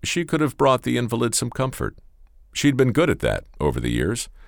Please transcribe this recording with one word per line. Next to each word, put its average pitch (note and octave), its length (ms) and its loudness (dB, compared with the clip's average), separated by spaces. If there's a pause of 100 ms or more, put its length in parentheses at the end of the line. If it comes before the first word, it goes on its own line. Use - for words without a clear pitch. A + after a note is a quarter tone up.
she F3 240 -2
could E3 160 0
have C#3+ 160 -2
brought C3 240 4
the B2 160 0
invalid A#2 380 -2
some A#2+ 160 -2
comfort. B2+ 440 -4 (580)
She'd C#3+ 220 2
been B2+ 160 4
good D3+ 200 2
at D2+ 80 -2
that G1+ 260 -2 (140)
over B1 200 0
the A#1+ 120 -2
years, D2 380 -2 (180)